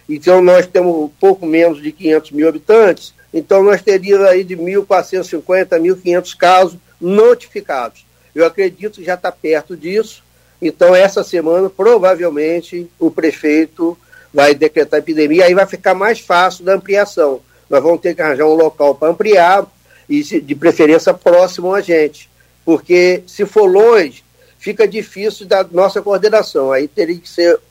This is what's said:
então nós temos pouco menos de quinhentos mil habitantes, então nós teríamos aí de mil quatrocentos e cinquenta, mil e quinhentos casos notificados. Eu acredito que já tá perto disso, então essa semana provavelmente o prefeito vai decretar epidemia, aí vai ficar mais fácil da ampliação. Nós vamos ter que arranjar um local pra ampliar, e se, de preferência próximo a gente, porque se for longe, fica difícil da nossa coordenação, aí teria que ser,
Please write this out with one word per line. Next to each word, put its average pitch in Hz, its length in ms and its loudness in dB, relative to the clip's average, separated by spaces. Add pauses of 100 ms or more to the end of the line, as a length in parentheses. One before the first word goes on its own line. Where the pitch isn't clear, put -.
então 170 320 0
nós 180 260 4
temos 175 500 -2
pouco 190 280 0
menos 160 360 0
de 151 120 -10
quinhentos 156 380 -4
mil 151 180 -2
habitantes, 185 640 0 (200)
então 190 300 0
nós 196 180 2
teríamos 196 460 0
aí 185 160 2
de 180 140 -12
mil 190 280 -4
quatrocentos 180 420 -4
e - 20 -20
cinquenta, 180 500 -2
mil 175 160 0
e 180 40 -16
quinhentos 180 340 -4
casos 185 440 2 (220)
notificados. 196 1040 -2 (280)
Eu 160 120 0
acredito 190 500 -6
que 185 100 -20
já 180 120 -6
tá 180 140 -8
perto 156 440 -6
disso, 185 480 -8 (380)
então 175 340 2
essa 190 260 2
semana 175 480 -2
provavelmente 175 1200 -2 (100)
o 165 120 -2
prefeito 160 880 -4 (360)
vai 143 220 2
decretar 151 440 -2
epidemia, 156 460 0
aí 180 80 4
vai 196 120 2
ficar 190 280 -4
mais 202 260 -2
fácil 180 440 -2
da 180 100 0
ampliação. 190 680 -2 (280)
Nós 139 120 2
vamos 160 200 0
ter 175 120 -4
que - 80 -8
arranjar 151 260 -2
um 156 60 4
local 151 420 0
pra 156 140 -2
ampliar, 190 560 2 (420)
e 147 160 -2
se, 160 160 -6
de 143 160 -8
preferência 160 580 2
próximo 180 600 0
a 202 80 -2
gente, 160 480 -4 (360)
porque 180 600 0
se - 200 -8
for 208 200 2
longe, 190 580 2 (340)
fica 208 300 -2
difícil 202 580 -10
da 190 240 -2
nossa 185 320 -2
coordenação, 190 720 -2
aí 135 160 -2
teria 170 300 -4
que 170 100 -20
ser, 170 320 0 (120)